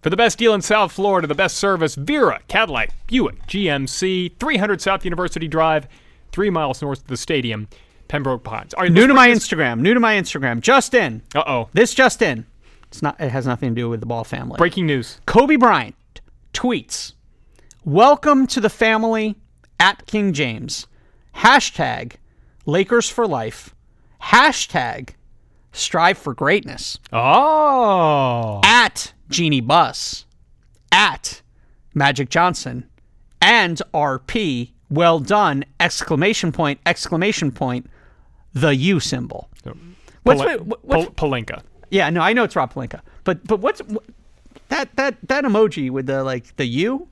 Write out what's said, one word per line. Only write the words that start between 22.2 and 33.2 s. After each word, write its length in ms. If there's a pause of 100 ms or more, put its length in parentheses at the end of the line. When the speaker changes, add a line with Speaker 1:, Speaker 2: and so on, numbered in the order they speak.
Speaker 2:
Lakers 420
for 200
Life. 480 (440)
Hashtag 880 (640)
Strive 440
for 160
Greatness." 640 (160)
Speaker 1:
Oh. 1500
Speaker 2:
At 500 (160)
Jeannie 320
Buss. 640 (680)
At 500 (520)
Magic 360
Johnson. 560 (560)